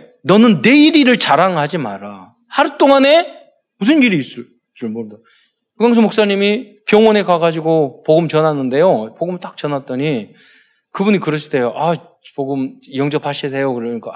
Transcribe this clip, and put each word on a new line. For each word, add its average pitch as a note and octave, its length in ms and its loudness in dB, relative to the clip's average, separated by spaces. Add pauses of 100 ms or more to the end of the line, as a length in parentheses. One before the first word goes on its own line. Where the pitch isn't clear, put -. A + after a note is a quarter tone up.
(240)
"너는 G3 400 4
내일 D4 320 4
일을 B3+ 240 4
자랑하지 D3+ 580 0
마라. G2+ 560 -10 (160)
하루 D4 300 -2
동안에 C#4 520 4 (460)
무슨 C4+ 240 2
일이 G3 160 2
있을 B2 300 -10 (260)
줄 A2+ 160 -10
모른다." G#2+ 280 -12 (640)
유광수 A#3 220 2
목사님이 G3+ 840 0
병원에 G#3+ 340 4
가가지고 D#3+ 840 0
복음 D#3+ 240 2
전하는데요. C#3+ 920 0
복음 F3+ 200 -8
딱 - 180 -16
전했더니 C3+ 760 -6 (580)
그분이 G3 280 0
그러시대요. D3 560 -4
"아, D#3+ 180 -2 (420)
복음 C3+ 440 -8 (160)
영접하시세요." C#3 760 -4
그러니까, A#2 440 -8